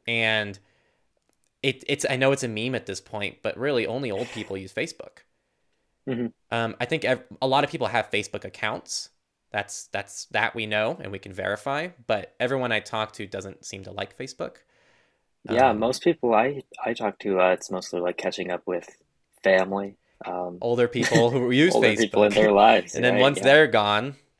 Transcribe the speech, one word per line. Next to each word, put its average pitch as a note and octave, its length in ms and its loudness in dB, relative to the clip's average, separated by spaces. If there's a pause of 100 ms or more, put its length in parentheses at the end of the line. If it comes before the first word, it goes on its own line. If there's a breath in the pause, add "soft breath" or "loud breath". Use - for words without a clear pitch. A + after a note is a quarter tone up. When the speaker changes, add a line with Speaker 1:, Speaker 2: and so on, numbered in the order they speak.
Speaker 1:
and A2 500 -2 (1040)
it, C3 240 -4
it's, - 220 -2
I C3+ 80 -2
know C3+ 160 4
it's C#3 100 -2
a B2 60 -4
meme A2+ 260 -4
at A2+ 120 -6
this A#2+ 140 -8
point, G#2 420 -8
but G#2+ 140 -4
really B2+ 300 -2
only B2 240 -4
old G#2 180 -4
people G2+ 280 -8
use F#2+ 160 -12
Facebook. - 460 -8 (880)
Speaker 2:
Mm-hmm. B2 180 -4 (240)
Speaker 1:
Um, A2+ 300 -2
I B2 40 -4
think D#3+ 200 -4
ev-, B2 200 -2 (160)
a C3+ 60 0
lot C3+ 180 4
of C#3 60 -2
people B2 160 -4
have A2 240 -2
Facebook G#2 340 -4
accounts. - 680 -8 (400)
That's, - 420 -8
that's, - 340 -10
that A2 280 -2
we A2+ 120 -4
know G#2+ 340 0
and G2 120 -10
we A2 60 -8
can G2 140 -8
verify, G#2+ 560 -4 (180)
but G2+ 340 -2
everyone B2 320 0
I G#2+ 80 0
talk G#2+ 340 -6
to G#2 120 -10
doesn't G2 380 -12
seem G2 200 -14
to F#2+ 80 -14
like G2 260 -10
Facebook. - 380 -12 (920)
Speaker 2:
Yeah, A#2+ 220 4
Speaker 1:
Um, G#2+ 80 0
Speaker 2:
most A#2 240 0
people B2+ 320 2
I, C3 280 2 (220)
I A#2 100 -2
talk A2 260 -6
to, G2 200 0
uh, F#2 100 6
it's - 200 -2
mostly, F2+ 300 -6
like, F2 160 -2
catching F2+ 340 -6
up F2 160 -6
with F2+ 220 -6 (540)
family, F#2+ 540 2 (300)
um, F2+ 360 -8
Speaker 1:
older A#2+ 260 2
people A#2 420 2
who B2 200 0
Speaker 2:
<laughs> - 20 0
Speaker 1:
use D#3 220 4
Speaker 2:
older A2+ 200 4
people G#2 300 4
in G#2 80 4
Speaker 1:
Facebook. - 20 -4
Speaker 2:
their G#2+ 180 6
lives, G#2 420 6
Speaker 1:
And A#2+ 100 0
then B2 100 4
Speaker 2:
right? G#2 80 4
Speaker 1:
once C#3 160 4
Speaker 2:
Yeah. C3 60 -2
Speaker 1:
they're D3 220 8
gone, A2 500 2 (240)